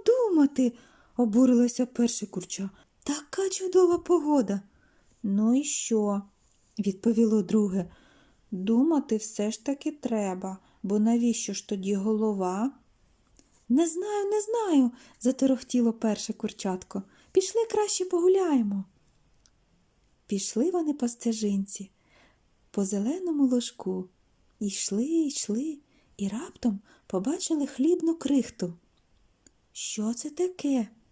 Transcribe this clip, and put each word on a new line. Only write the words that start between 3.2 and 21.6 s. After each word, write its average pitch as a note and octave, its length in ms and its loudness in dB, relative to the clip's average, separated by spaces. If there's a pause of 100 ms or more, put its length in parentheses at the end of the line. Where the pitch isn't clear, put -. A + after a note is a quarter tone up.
чудова F#4 480 4
погода!» C#4+ 640 2 (600)
«Ну G#3+ 360 2
і D4 40 0
що?» — G#3 580 -2 (580)
відповіло G#3+ 600 2
друге. F#3+ 500 0 (600)
«Думати A#3 680 2
все G#3 340 -4
ж - 140 -12
таки C#4 260 -4
треба, F#3+ 680 -4 (260)
бо G3+ 160 0
навіщо A#3 540 2
ж - 140 -10
тоді G3 280 -2
голова?» G#3 760 0 (1000)
«Не D#4 180 4
знаю, G4+ 420 -4
не G#4 120 0
знаю», — G4+ 500 2 (280)
заторохтіло B3 720 0
перше G#3+ 400 -4
курчатко. G3 680 -8 (280)
«Пішли G#4 400 0
краще G#4 340 -2
погуляємо». E4+ 800 2 (1400)
Пішли G#3+ 440 -2
вони D#4+ 220 -2
по B3+ 140 -4
стежинці, G#3 840 -4 (800)